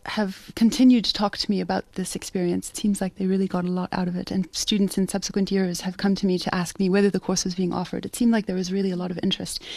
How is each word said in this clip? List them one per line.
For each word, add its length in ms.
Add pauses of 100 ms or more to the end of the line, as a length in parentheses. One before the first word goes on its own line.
have 480
continued 500
to 80
talk 240
to 140
me 100
about 320
this 220
experience. 560
It 60
seems 240
like 140
they 120
really 200
got 160
a 60
lot 220
out 160
of 80
it, 160
and 200
students 460
in 100
subsequent 440
years 300
have 160
come 180
to 100
me 140
to 160
ask 240
me 100
whether 220
the 80
course 260
was 80
being 180
offered. 320
It 120
seemed 160
like 160
there 80
was 180
really 160
a 60
lot 160
of 100
interest, 400 (160)